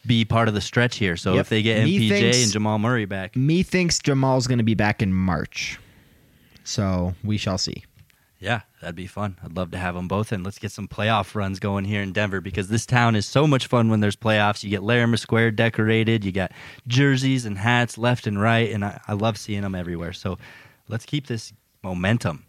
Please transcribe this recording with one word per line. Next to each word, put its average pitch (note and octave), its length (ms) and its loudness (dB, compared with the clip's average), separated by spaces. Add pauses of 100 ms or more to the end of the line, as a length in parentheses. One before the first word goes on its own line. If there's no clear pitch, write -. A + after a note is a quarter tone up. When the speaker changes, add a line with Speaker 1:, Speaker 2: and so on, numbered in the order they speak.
Speaker 1:
be A2+ 180 4
part A2+ 240 2
of A2 60 0
the G#2 80 0
stretch A#2+ 340 0
here. F2+ 220 0
So F#2+ 160 0
Speaker 2:
Yep. F#2+ 80 4
Speaker 1:
if - 80 -4
they A2 120 2
get A2 220 2
Speaker 2:
Me E3+ 120 4
Speaker 1:
M G3+ 40 2
P A2+ 80 4
J G#2 140 4
Speaker 2:
thinks B2 220 4
Speaker 1:
and G#2 100 0
Jamal G#2+ 260 0
Murray A2+ 240 0
back. F#2+ 320 -6
Speaker 2:
Me D3+ 260 2
thinks F3+ 380 0
Jamal's C3 480 2
gonna B2 160 2
be A2 120 2
back G#2 260 0
in F#2+ 120 0
March. F#2 640 -2 (880)
So F2+ 500 -2 (120)
we G#2 120 0
shall F#2+ 200 -4
see. - 260 -6 (560)
Speaker 1:
Yeah, G#2 220 -4 (180)
that'd E2+ 160 -10
be F2+ 120 -10
fun. G2+ 360 -6
I'd D#2+ 140 -10
love F2+ 140 -4
to F#2 60 -10
have F2+ 200 -4
'em F2+ 100 -6
both. G2 240 -2
And F#2 140 -6
let's G2 140 -10
get G2+ 120 -8
some G2+ 160 -12
playoff G#2 480 0
runs F#2+ 240 -4
going G2 260 -2
here G#2 160 -2
in F#2+ 120 -6
Denver G2 260 -2
because F#2 300 -6
this A2+ 160 -2
town A#2+ 300 4
is G2+ 100 0
so D3 220 4
much C3+ 200 2
fun A#2 220 4
when A2 100 4
there's G#2 160 2
playoffs. G#2 480 2
You G2+ 60 -8
get G2 140 -2
Larimer A#2 340 2
Square A2+ 340 2
decorated. A2 720 2
You G2 80 -4
got F#2 200 -4 (360)
jerseys C3 580 2
and G2+ 120 -6
hats A#2+ 400 2
left A#2+ 300 0
and G2+ 120 -2
right. A2+ 320 2
And G2+ 140 -2
I, F#2+ 220 -8
I G#2+ 60 -4
love G#2 240 -2
seeing G2+ 280 -6
'em F#2+ 100 -6
everywhere. E2+ 380 -6
So - 240 -8 (500)
let's G#2+ 180 -8
keep D3 220 -6
this A2+ 240 -8 (320)
momentum F#2 640 -2